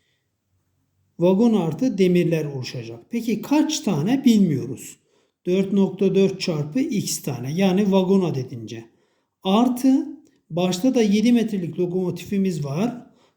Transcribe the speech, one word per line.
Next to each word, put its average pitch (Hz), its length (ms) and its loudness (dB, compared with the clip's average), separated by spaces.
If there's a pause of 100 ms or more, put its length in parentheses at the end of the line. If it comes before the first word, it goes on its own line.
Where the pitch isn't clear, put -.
(1200)
vagon 190 340 4
artı 196 440 -2
demirler 175 480 2
oluşacak. 123 640 -10
Peki 233 320 -4
kaç - 380 0
tane 190 460 0
bilmiyoruz. 175 720 2 (480)
Dört 190 280 0
nokta 196 420 2
dört 190 260 2
çarpı 151 380 -4
x 262 420 -4
tane, 127 320 -6
yani 190 380 2
vagon 190 300 2
adedince. 120 640 -6 (580)
Artı 247 640 2 (420)
başta 180 460 0
da 240 60 4
yedi 214 300 4
metrelik 208 480 0
lokomotifimiz 180 840 -2
var. 165 420 -4 (300)